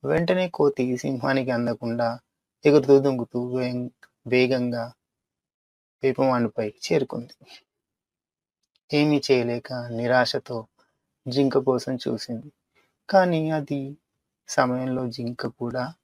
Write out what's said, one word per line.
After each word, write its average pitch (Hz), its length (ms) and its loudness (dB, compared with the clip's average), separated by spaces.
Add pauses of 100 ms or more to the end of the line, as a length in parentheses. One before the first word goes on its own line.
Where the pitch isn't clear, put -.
వెంటనే 170 460 0
కోతి 131 480 0
సింహానికి 135 540 -2
అందకుండా 117 680 -4 (460)
ఎగురుతూ 139 340 8
దుంకుతూ 127 460 -2
వేగం-, 123 440 -4 (380)
వేగంగా 123 680 0 (1080)
వేపమానుపై 123 680 0
చేరుకుంది. - 800 -6 (1500)
ఏమీ 147 280 4 (100)
చేయలేక 123 420 0
నిరాశతో 120 920 -2 (600)
జింక 135 300 2
కోసం 131 380 0
చూసింది. 123 560 -8 (580)
కానీ 175 400 2
అది 143 480 -4 (500)
సమయంలో 127 600 -2
జింక 120 400 -8
కూడా 123 460 -6 (100)